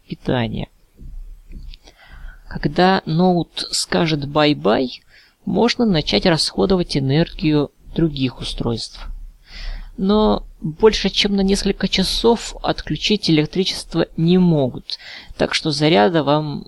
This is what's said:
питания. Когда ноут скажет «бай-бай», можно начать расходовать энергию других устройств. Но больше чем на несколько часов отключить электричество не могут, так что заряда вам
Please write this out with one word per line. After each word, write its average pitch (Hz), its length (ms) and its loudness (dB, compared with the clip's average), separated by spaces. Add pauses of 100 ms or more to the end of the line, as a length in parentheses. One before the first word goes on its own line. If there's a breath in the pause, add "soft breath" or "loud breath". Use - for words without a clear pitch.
питания. 117 640 -4 (1800 soft breath)
Когда 180 580 0
ноут 170 640 0
скажет 156 580 -2
«бай-бай», 151 760 0 (420 soft breath)
можно 220 400 2
начать 202 400 0
расходовать 185 720 0
энергию 147 720 0 (240)
других 139 460 -2
устройств. - 640 -6 (920 loud breath)
Но 208 500 2 (140)
больше 196 480 2
чем 202 260 0
на 196 60 2
несколько 196 460 0
часов - 760 0
отключить - 640 -2
электричество 165 800 0 (100)
не 175 220 4
могут, 156 580 2 (400 loud breath)
так - 160 0
что - 160 -2
заряда 160 540 4
вам 147 440 0